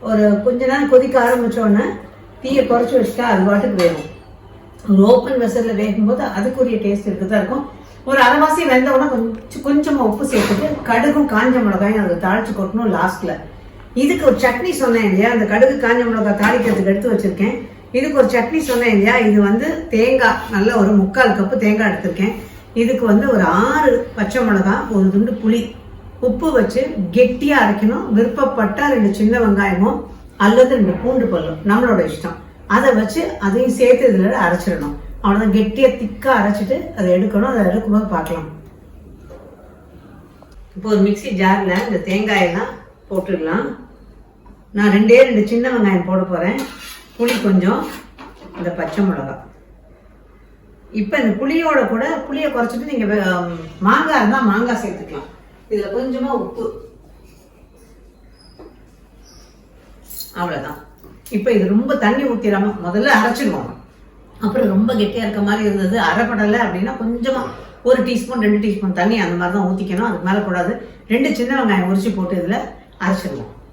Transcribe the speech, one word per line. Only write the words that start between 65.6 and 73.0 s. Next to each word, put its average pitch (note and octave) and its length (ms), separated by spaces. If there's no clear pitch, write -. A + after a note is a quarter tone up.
இருந்தது, G3 360
அரைப்படலை G#3 600
அப்படின்னா G3+ 320
கொஞ்சமா A#3+ 400
ஒரு B3+ 200
டீஸ்பூன், A#3+ 380
ரெண்டு G#3 280
டீஸ்பூன் G3 240
தண்ணி G3 260
அந்த F3 180
மாதிரி F3+ 220
தான் F#3 120
ஊத்திக்கணும், F#3+ 380
அதுக்கு F3 180
மேல G3 120
கூடாது. F#3 440
ரெண்டு B3+ 260
சின்ன B3+ 300
வெங்காயம் F#3+ 240
உரிச்சு G3 280
போட்டு F#3 200
இதுல F3 200